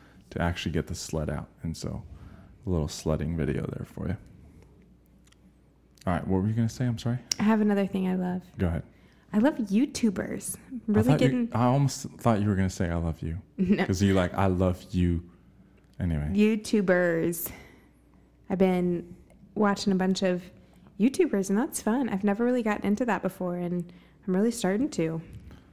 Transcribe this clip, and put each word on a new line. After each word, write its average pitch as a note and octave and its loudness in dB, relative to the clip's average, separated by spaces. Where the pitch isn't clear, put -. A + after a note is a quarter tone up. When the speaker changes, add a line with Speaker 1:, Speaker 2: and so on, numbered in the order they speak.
Speaker 1:
to - -8
actually E2+ -2
get D#2 -2
the F2 -10
sled D#2 -6
out. D2+ -6
And E2 -6
so, - -8
a F#2+ -2
little D#2 0
sledding D#2 -2
video D2 -2
there - -8
for - -8
you. G#2+ -4
All F#2 0
right, - -2
what F#2+ 2
were G#2+ 0
you A2 -2
gonna A2+ 0
say? B2+ -4
I'm A#2 -2
sorry. A#2+ -4
Speaker 2:
I G3+ 0
have G#3+ 4
another G3+ 2
thing F#3+ -2
I F#3 -2
love. F3+ -4
Speaker 1:
Go F#2+ 2
ahead. E2 -2
Speaker 2:
I G#3+ 0
love C#4+ 4
YouTubers. G#3+ -2
Speaker 1:
I - -20
Speaker 2:
Really G#3 4
Speaker 1:
thought D3+ 4
you, C4 6
Speaker 2:
getting A#3+ 0
Speaker 1:
I A#2 2
almost C3+ 2
thought A2 2
you G#2 2
were G2+ 2
gonna F#2+ 2
say, F2+ -2
"I E2+ 0
love E2 -2
you." E2+ -6
Speaker 2:
No. F#3 2
Speaker 1:
'Cause F#2 0
you G2 6
like, F2+ 2
"I G2 2
love F2+ 2
you." F2 2
Anyway. D3+ -2
Speaker 2:
YouTubers. F3+ 2
I've F#3 0
been F3+ 0
watching G3+ 2
a F#3+ 2
bunch F#3 0
of F3+ 0
YouTubers, A3 2
and G3 2
that's D4 -2
fun. A#3 0
I've G3 -2
never G#3 0
really B3 2
gotten G#3 -2
into G#3 2
that G#3 0
before, F3+ -4
and F3 -4
I'm F#3 0
really G#3+ 4
starting A3 0
to. D#3+ -2